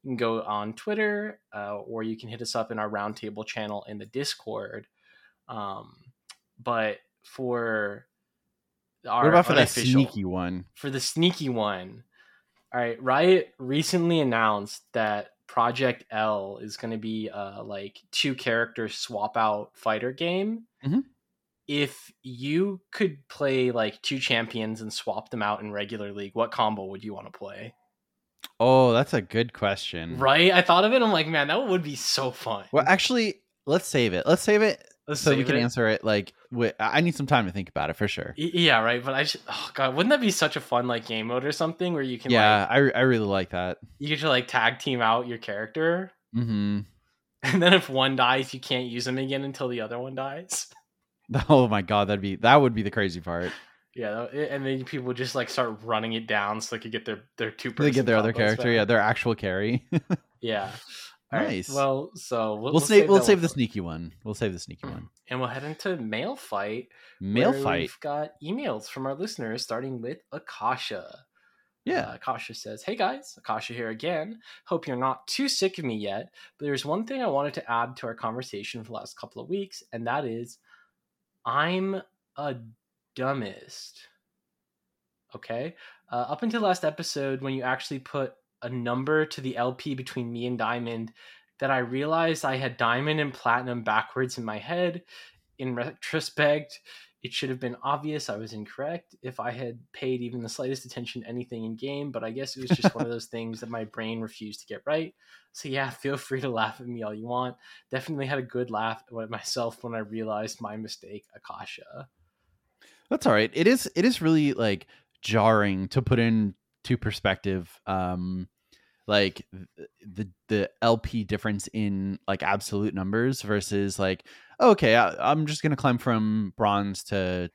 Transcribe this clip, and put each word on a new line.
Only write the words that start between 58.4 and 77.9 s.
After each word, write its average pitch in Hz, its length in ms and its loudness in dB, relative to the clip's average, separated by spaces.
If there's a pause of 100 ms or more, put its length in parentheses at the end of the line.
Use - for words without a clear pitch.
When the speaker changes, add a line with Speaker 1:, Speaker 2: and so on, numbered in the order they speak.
Speaker 1:
back. 120 100 4
Speaker 2:
yeah, 107 100 6
their 113 140 6
actual 113 340 2
carry. 104 540 0 (260)
<laughs> - 280 -8
Speaker 1:
Yeah. 104 280 -2 (640)
All 110 60 2
right, 104 100 2
Speaker 2:
Nice. 92 200 -4
Speaker 1:
well, 139 460 0
so 110 380 -2
we'll, 107 120 -6
Speaker 2:
We'll 139 80 0
Speaker 1:
we'll 160 80 6
Speaker 2:
save, 208 200 10
Speaker 1:
save 160 80 4
Speaker 2:
we'll 196 100 10
Speaker 1:
that - 60 4
Speaker 2:
save 202 120 8
Speaker 1:
one 170 40 0
Speaker 2:
the 165 80 2
Speaker 1:
for - 60 -6
Speaker 2:
sneaky 113 260 0
one. 85 320 -8 (100)
We'll 107 120 -6
save 101 180 -2
the 87 60 -10
sneaky - 280 -14
Speaker 1:
Mm. 127 40 -10
Speaker 2:
one. - 180 -12 (180)
Speaker 1:
And 127 120 -6
we'll 123 100 -2
head 131 140 -10
into 156 340 -6
mail 123 380 -4
fight, 107 540 -6 (300)
Speaker 2:
Mail 110 320 4
Speaker 1:
where 139 120 0
Speaker 2:
fight. 87 180 2
Speaker 1:
we've - 200 -6
got 151 400 -6
emails 165 460 -6
from 135 200 -8
our 135 80 -4
listeners, 123 480 -6
starting 127 380 -6
with 131 180 -8 (120)
Akasha. - 960 -6 (600)
Speaker 2:
Yeah. 349 160 0 (100)
Speaker 1:
Uh, 120 40 -12
Akasha 117 380 -8
says, 110 300 -14
"Hey 208 120 -6
guys, 269 420 -4
Akasha 110 360 -6
here 117 160 -6
again. 151 500 -6 (260)
Hope 165 220 -4
you're 131 80 -4
not 131 320 -2
too 269 220 -2
sick 190 300 0
of 160 60 -8
me 113 120 -2
yet, 101 360 -6 (240)
but 147 80 -10
there's 135 200 -2
one 185 200 -2
thing 262 160 -6
I 233 60 -2
wanted 143 280 0
to - 160 -8
add 127 260 -2